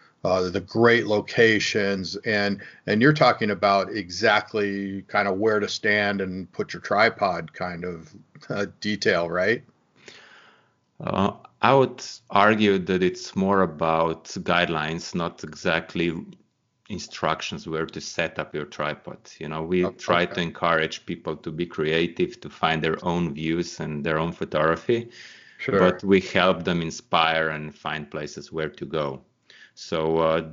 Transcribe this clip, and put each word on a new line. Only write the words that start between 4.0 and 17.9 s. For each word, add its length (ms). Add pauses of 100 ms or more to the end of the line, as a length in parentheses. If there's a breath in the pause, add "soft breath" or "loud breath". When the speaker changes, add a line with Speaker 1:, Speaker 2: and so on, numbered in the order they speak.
Speaker 1:
kind 200
of 100
where 220
to 80
stand 540
and 300
put 220
your 80
tripod 720
kind 300
of, 300 (360)
uh, 180 (120)
detail, 500
right? 340 (1400 soft breath)
Speaker 2:
Uh, 340 (280)
I 120
would 300 (260)
argue 500
that 240
it's 320
more 260
about 640
guidelines, 880
not 280
exactly 720 (760)
instructions 800
where 180
to 160